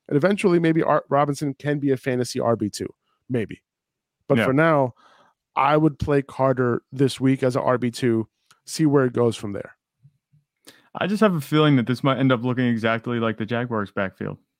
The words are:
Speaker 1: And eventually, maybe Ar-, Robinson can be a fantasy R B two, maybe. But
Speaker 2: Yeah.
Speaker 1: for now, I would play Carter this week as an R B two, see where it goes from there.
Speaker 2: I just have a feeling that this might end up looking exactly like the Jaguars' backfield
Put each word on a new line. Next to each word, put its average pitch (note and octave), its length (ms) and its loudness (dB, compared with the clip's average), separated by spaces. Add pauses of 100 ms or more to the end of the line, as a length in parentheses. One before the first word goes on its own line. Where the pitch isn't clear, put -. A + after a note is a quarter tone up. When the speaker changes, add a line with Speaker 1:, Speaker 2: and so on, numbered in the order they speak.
Speaker 1:
And D3 100 0
eventually, F3+ 420 2
maybe E3 240 2
Ar-, D3+ 260 0
Robinson C#3+ 440 0
can D3 260 -4
be C#3 120 0
a C3 60 0
fantasy B2 420 -4
R A#2 160 0
B G#2 140 -2
two, - 180 -8 (420)
maybe. B2 320 -6 (680)
But C3+ 120 2
Speaker 2:
Yeah. G#2+ 60 2
Speaker 1:
for C3 80 2
now, D3 400 2 (640)
I D3 220 2
would D#3 220 2
play C#3+ 240 0
Carter B2+ 580 0 (100)
this C3+ 280 0
week C3+ 240 0
as B2+ 120 0
an - 60 -2
R B2+ 160 0
B A#2+ 140 -4
two, A2+ 360 -2 (380)
see - 220 -2
where C#3 180 4
it B2 80 -4
goes A#2+ 220 0
from G2+ 180 -10
there. - 220 -14 (1200)
Speaker 2:
I - 120 -4
just G3+ 140 -4
have G3+ 140 4
a D3 60 -2
feeling D3+ 340 4
that A#2+ 100 2
this B2 180 -2
might C3+ 140 2
end C3 140 2
up A#2+ 120 0
looking B2+ 220 0
exactly A2+ 540 0
like A2+ 180 -2
the A2 80 -6
Jaguars' A#2 460 -4
backfield G2+ 460 -6 (220)